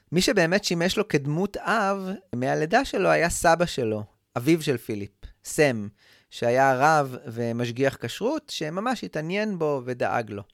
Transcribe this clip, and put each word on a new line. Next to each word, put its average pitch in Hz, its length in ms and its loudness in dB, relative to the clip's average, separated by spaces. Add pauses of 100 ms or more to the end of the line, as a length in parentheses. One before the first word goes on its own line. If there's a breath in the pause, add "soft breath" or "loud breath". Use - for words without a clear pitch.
(120)
מי 165 80 2
שבאמת 190 440 4
שימש 175 320 0
לו 202 120 -2
כדמות 156 480 0
אב 196 520 -2 (260)
מהלידה 151 500 2
שלו 196 240 0
היה 160 220 4
סבא 170 360 4
שלו, 107 380 -4 (320)
אביו 156 260 2
של 147 140 0
פיליפ, 101 340 -8 (340)
סם, 117 440 0 (420 soft breath)
שהיה 131 460 2
רב 139 400 2 (100)
ומשגיח 120 760 -2
כשרות, 262 500 -4
שממש 190 540 -4
התעניין 185 540 -4
בו 147 260 0
ודאג 120 460 -2
לו. 101 120 -8 (100)